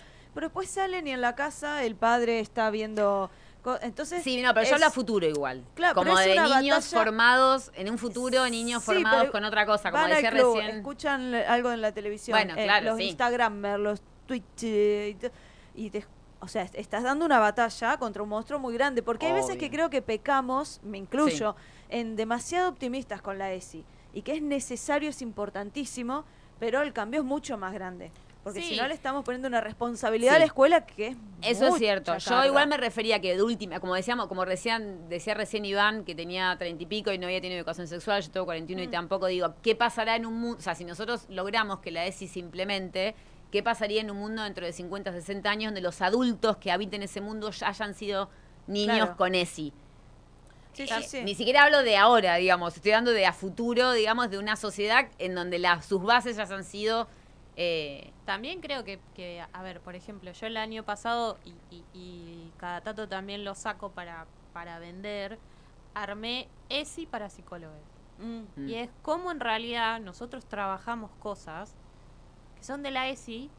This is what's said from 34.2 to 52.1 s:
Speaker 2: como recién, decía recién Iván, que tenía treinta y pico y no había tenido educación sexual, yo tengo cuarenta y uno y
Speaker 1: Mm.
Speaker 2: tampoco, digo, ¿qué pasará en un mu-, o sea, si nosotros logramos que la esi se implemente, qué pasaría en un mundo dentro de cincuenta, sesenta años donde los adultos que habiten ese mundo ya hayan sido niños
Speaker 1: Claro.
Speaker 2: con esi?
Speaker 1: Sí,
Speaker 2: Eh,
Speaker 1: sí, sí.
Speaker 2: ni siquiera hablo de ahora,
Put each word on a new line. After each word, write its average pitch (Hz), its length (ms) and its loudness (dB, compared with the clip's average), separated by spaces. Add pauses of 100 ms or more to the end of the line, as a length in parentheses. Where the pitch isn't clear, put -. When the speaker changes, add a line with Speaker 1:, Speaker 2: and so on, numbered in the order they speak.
Speaker 2:
como 185 180 -2
recién, 190 640 -4
decía 175 240 -4
recién 208 320 -4
Iván, 202 400 2
que 175 100 -8
tenía 180 420 -2
treinta 170 260 -6
y - 20 -10
pico 208 260 -4
y 190 60 -2
no 180 100 -6
había 185 140 -2
tenido 180 180 -6
educación 165 280 -8
sexual, 185 340 -2
yo 160 100 -10
tengo 185 140 -4
cuarenta 165 260 -6
y 185 40 -6
uno 180 80 -4
y 175 40 -8
Speaker 1:
Mm. - 40 -8
Speaker 2:
tampoco, 175 360 -2
digo, 180 340 0
¿qué 220 140 4
pasará 226 400 2
en 226 100 -2
un 226 140 -6
mu-, 233 160 -4
o - 60 -16
sea, 180 120 -4
si 175 120 -10
nosotros 208 440 -8
logramos 196 500 -2
que 175 120 -10
la 165 140 -4
esi 190 240 -8
se 185 100 -10
implemente, 185 760 -4 (380)
qué 202 100 0
pasaría 214 380 0
en 220 100 -6
un 202 80 -8
mundo 214 260 -6
dentro 180 220 -8
de 170 60 -6
cincuenta, 185 400 -8
sesenta 196 400 -4
años 214 200 -2
donde 190 100 -6
los 180 200 -4
adultos 220 560 2
que 190 140 -4
habiten 196 320 -2
ese 202 160 -8
mundo 214 320 -8
ya - 160 -4
hayan 202 260 -6
sido 196 360 -4 (380)
niños 208 300 2
Speaker 1:
Claro. 185 200 2
Speaker 2:
con 185 180 4
esi? 160 380 -2 (1000)
Speaker 1:
Sí, - 100 -12
Speaker 2:
Eh, - 40 -10
Speaker 1:
sí, 226 160 -4
sí. 254 200 -8
Speaker 2:
ni 202 120 -4
siquiera 254 300 6
hablo 294 180 8
de 220 140 6
ahora, 202 380 8